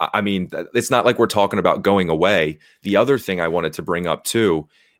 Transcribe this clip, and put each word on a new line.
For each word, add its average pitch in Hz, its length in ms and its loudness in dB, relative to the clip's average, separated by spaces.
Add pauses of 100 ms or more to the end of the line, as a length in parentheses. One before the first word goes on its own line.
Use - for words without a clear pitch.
I, 80 140 -2
I 107 60 0
mean, 98 280 -2
th-, 82 260 -10
it's 120 160 -2
not 120 140 2
like 120 140 2
we're 117 80 4
talking 101 320 0
about 87 240 2
going 98 260 2
away. 80 500 0 (240)
The 98 140 0
other 127 220 4
thing 95 220 -6
I 85 80 -2
wanted 82 260 -2
to - 80 -10
bring 87 240 -4
up 78 180 -4
too 90 440 0 (300)